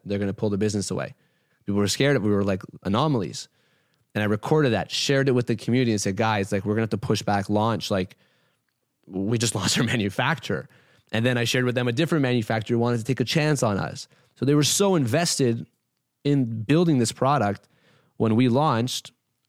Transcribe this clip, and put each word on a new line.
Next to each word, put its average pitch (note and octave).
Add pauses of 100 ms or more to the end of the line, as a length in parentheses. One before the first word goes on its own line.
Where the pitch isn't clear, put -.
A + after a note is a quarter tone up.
they're G2+
gonna G2
pull G#2+
the G2+
business G#2
away." C2+ (520)
People G2+
were G2+
scared. C3+
We G#2
were, G2+
like, F#2+ (220)
anomalies. A2+ (640)
And G#2
I G#2+
recorded C3
that, F#2
shared C3+
it C3
with B2
the A#2
community A#2
and G#2+
said, G2
"Guys, G#2+
like, G2
we're G#2
gonna A2+
have G#2
to A2
push G#2
back G2+
launch. G#2
Like, F#2+ (920)
we G2
just A2+
<laughs> G#2+
lost -
our B2
manufacturer." A2 (400)
And A2+
then B2
I A#2+
shared B2+
with B2
them B2
a A#2+
different D#3
manufacturer A#2+
who A#2
wanted A#2+
to A2
take C3
a B2
chance D3+
on G#2
us. - (260)
So -
they C#3+
were D3
so G3
invested C3 (560)
in A#2+
building D#3
this A2+
product. B2 (520)
When A2
we B2+
launched, B2+ (360)